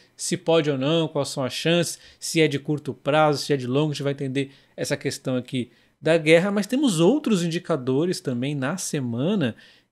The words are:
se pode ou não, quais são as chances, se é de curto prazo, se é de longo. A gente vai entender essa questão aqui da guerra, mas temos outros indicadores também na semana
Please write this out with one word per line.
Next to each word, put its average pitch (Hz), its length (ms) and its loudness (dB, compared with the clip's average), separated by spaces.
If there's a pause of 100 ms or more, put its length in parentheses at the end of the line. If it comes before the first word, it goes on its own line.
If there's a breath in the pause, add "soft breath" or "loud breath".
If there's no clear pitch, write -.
(160 loud breath)
se - 200 -6
pode 165 340 2
ou 139 80 0
não, 156 300 0
quais 143 200 -4
são - 140 -6
as 123 100 -4
chances, 165 460 0 (200 loud breath)
se - 220 -2
é 156 60 6
de 139 120 0
curto 139 360 -4
prazo, 147 480 2
se - 100 -2
é 143 40 0
de 127 100 -4
longo. 143 240 0
A 143 40 -4
gente 139 80 -8
vai 139 100 -2
entender 139 400 -4 (280 soft breath)
essa 143 160 -4
questão 135 400 -4
aqui 123 340 -6 (300 soft breath)
da 160 160 2
guerra, 165 340 4
mas 196 160 0
temos 254 340 0
outros 214 440 4
indicadores 160 760 -2
também 131 340 -4
na 143 240 -4
semana 135 760 -2 (380 soft breath)